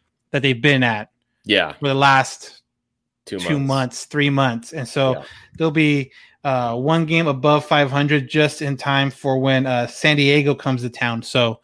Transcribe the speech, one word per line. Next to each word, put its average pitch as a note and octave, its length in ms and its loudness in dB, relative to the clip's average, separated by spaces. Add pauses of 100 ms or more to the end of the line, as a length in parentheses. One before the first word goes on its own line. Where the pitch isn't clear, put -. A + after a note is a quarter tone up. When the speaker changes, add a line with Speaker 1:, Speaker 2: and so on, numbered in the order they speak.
(300)
Speaker 1:
that C#3 120 -2
they've C3 200 0
been C#3 220 4
at G#2+ 260 -2 (340)
Speaker 2:
Yeah. F2+ 280 0
Speaker 1:
for C#3+ 160 -4
the C3+ 60 0
last C3+ 680 2 (640)
Speaker 2:
Two G2 140 -10
Speaker 1:
two F2+ 200 -4
Speaker 2:
months. C#3 100 -2
Speaker 1:
months, C3 360 -2
three C#3+ 260 0
months. C3 420 -2
And D3 140 -8
so C3+ 280 0
Speaker 2:
Yeah. - 100 -10 (320)
Speaker 1:
they'll D#3+ 160 -2
be D3 400 0 (320)
uh, B2 320 -2
one D#3+ 300 0
game E3 200 0
above C#3+ 380 2
five C#3+ 260 2
hundred C#3+ 380 0
just D3+ 340 0
in C#3 140 -4
time C#3 340 0
for C3+ 280 -2
when, C3+ 280 2
uh, B2 200 0
San D3+ 300 0
Diego C#3+ 380 2
comes C3 280 -4
to B2 80 -6
town. A#2 320 -4
So A#2 420 -2